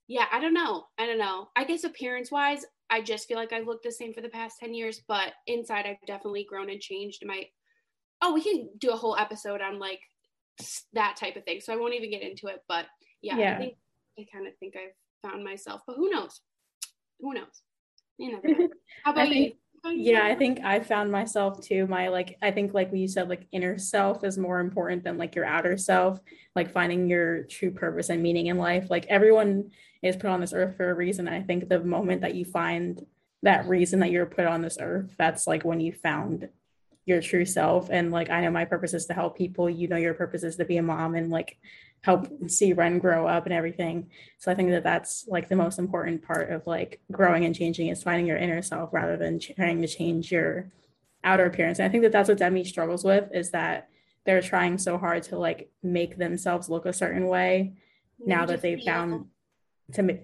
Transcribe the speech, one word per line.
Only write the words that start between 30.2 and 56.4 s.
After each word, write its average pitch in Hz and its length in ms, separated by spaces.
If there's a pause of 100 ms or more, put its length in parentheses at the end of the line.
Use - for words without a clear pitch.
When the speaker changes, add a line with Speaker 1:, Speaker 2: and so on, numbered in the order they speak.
Speaker 2:
on 185 120
this 180 140
earth 185 240
for 180 120
a 180 40
reason. 175 340
I 170 140
think 180 260
the 175 160
moment 180 380
that 175 140
you 180 100
find 175 600 (380)
that 185 240
reason 180 320
that 175 120
you're 175 140
put 170 200
on 165 160
this 165 180
earth, 180 380
that's, 170 280
like, 165 200
when 165 160
you 165 100
found - 560 (580)
your 175 160
true 180 240
self. 180 460
And, 175 200
like, 170 180
I 170 120
know 170 100
my 170 140
purpose 170 280
is 175 140
to 175 60
help 170 240
people, 175 320
you 170 200
know, 170 80
your 165 160
purpose 170 300
is 170 120
to 175 100
be 180 120
a 170 60
mom 165 320
and, 165 140
like, - 280 (440)
help 185 260 (200)
see 185 240
Ren 175 280
grow 170 260
up 170 200
and 180 80
everything. 170 580 (260)
So - 140
I 185 40
think 185 140
that 175 140
that's, - 440
like, 175 220
the 190 60
most 190 240
important 170 420
part - 300
of, 160 160
like, 170 320 (120)
growing 175 340
and 165 100
changing 165 320
is 170 160
finding 175 240
your 160 100
inner 175 240
self 165 320
rather 165 240
than 165 220
ch-, - 160
trying 170 260
to 165 60
change 165 440
your 170 400 (520)
outer 190 220
appearance. 175 340
And 185 80
I - 20
think 233 140
that 220 80
that's 202 180
what 208 80
Demi 185 260
struggles 175 400
with, 196 300
is 175 180
that 165 380 (340)
they're 190 180
trying 180 360
so 180 220
hard 170 240
to, 180 140
like, 165 340 (100)
make 175 360
themselves 180 520